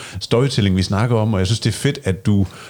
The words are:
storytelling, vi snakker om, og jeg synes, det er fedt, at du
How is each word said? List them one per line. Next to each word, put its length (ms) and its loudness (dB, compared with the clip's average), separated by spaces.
storytelling, 560 2
vi 80 4
snakker 340 0
om, 160 2
og 60 2
jeg 80 2
synes, 120 0
det 100 0
er 40 0
fedt, 300 -2
at 220 -2
du 200 4